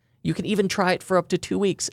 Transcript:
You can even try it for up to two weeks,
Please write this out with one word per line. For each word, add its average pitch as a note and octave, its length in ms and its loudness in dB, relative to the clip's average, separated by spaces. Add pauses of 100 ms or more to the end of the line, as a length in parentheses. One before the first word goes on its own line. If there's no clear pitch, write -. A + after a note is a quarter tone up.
(240)
You D#3+ 100 0
can F3+ 100 -4
even G3 220 2
try F#3 260 0
it - 100 -2
for F#3 140 0
up F3 120 2
to F3+ 100 0
two - 180 -4
weeks, F#3+ 360 0